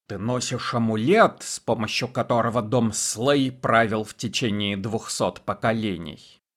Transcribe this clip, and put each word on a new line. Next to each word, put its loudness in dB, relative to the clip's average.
ты -8
носишь -4
амулет, 2
с -10
помощью -2
которого 0
дом 2
Слей 0
правил 2
в -16
течение -2
двухсот -2
поколений. -4